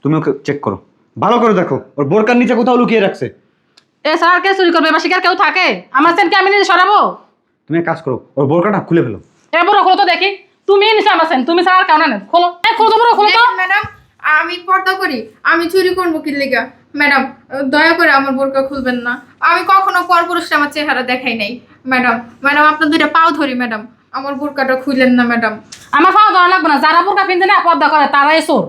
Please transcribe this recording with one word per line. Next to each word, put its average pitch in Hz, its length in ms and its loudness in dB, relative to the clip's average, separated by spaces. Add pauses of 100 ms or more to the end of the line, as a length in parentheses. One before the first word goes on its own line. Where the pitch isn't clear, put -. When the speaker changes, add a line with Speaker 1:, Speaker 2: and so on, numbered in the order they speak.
Speaker 1:
তুমি 143 180 0
ওকে 156 100 -4 (160)
চেক 143 180 -4
করো, 101 120 -4 (400)
ভালো 196 260 0
করে 220 180 2
দেখো 143 160 -4 (220)
ওর 143 120 -2
বোরকার 214 300 2
নিচে 247 200 0
কোথাও 240 220 0
লুকিয়ে 208 240 0
রাখছে। 143 200 -6 (840)
Speaker 2:
এ - 100 0
স্যার, 349 240 2
কে 392 140 0
চুরি 359 160 2
করবে? 320 160 2
এবার 320 140 0
শিকার 370 200 0
কেউ 359 100 2 (100)
থাকে? 330 220 0 (320)
আমার 330 180 2
চেন 381 140 2
কি 392 100 2
আমি 381 140 2
নিজে 403 160 2
সরাবো? 370 280 4 (680)
Speaker 1:
তুমি 151 140 -4
এক 170 100 -4
কাজ 160 140 -4
করো, 127 120 -4 (220)
ওর 147 120 2
বোরকাটা 175 380 0
খুলে 170 160 2
ফেলো। 107 140 -8 (340)
Speaker 2:
এবারে 349 340 2
খোলো 370 140 4
তো 392 120 2
দেখি। 359 180 -2 (380)
তুমি 392 160 4 (120)
নিচে 427 200 2
আমার 330 140 2
চেন, 262 180 0
তুমি 339 180 2
স্যার 508 220 4
কেউ 311 140 4
না 320 100 2
নেন। 196 100 -6 (100)
খোলো, 349 160 2 (200)
এ, - 100 2
খোলো 440 140 4
তো, 440 80 2
বড় 466 180 4
খোলো 415 100 2
তো। 440 120 2
Speaker 3:
দেখেন 480 200 2
ম্যাডাম, 381 220 0 (560)
আমি 339 160 -4 (140)
পর্দা 381 320 0
করি, 311 180 -4 (320)
আমি 339 220 0
চুরি 370 260 2
করবো 339 260 -2
কি 311 60 -6 (100)
লেগা? 240 220 -2 (380)
ম্যাডাম, 285 220 2 (500)
দয়া 311 260 2
করে 330 200 2
আমার 269 200 -2
বোরকা 269 300 -2
খুলবেন 254 380 -6
না। 240 60 -6 (360)
আমি 349 120 0 (120)
কখনো 381 260 2 (120)
পরপুরুষে 339 480 -2
আমার 294 160 -2
চেহারা 294 360 -4
দেখাই 254 300 -4
নাই। 208 120 -6 (380)
ম্যাডাম, 247 260 0 (280)
ম্যাডাম, 285 280 2
আপনার 311 200 0
দুইটা 302 240 0
পাও 330 120 2 (100)
ধরি 285 220 -4
ম্যাডাম, 226 220 -6 (340)
আমার 277 240 -8
বোরকাটা 277 420 -4
খুললেন 254 360 0
না 247 120 2
ম্যাডাম। 233 220 -2 (440)
Speaker 2:
আমার 339 200 4
পাও 427 180 6
ধরা 359 180 4
লাগবে 330 200 0
না, 277 120 2
যারা 320 220 4
বোরকা 392 220 0
পিনতে 370 240 0
না 381 40 4 (100)
পর্দা 311 260 2
করে 294 220 2
তারাই 294 340 2
চোর। 240 200 0